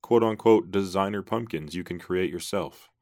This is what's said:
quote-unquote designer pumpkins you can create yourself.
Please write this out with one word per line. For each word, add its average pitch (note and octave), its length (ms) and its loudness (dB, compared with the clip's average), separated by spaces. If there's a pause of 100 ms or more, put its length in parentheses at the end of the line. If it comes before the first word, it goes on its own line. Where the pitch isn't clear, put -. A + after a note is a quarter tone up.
quote-unquote A2+ 680 4
designer G2 500 -2
pumpkins F#2+ 540 -6
you F2 100 -6
can F2+ 140 -8
create F2+ 320 -2
yourself. E2+ 600 -8 (120)